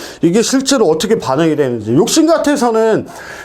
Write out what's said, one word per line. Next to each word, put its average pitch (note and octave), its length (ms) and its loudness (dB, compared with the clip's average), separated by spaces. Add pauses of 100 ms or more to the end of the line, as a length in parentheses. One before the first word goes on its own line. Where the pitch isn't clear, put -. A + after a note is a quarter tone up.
(220)
이게 F3 180 4
실제로 C4 460 0
어떻게 E3 320 0
반응이 D3+ 380 0
되는지 A#2+ 380 -2
욕심 D4+ 320 2
같아서는 A3+ 800 0 (380)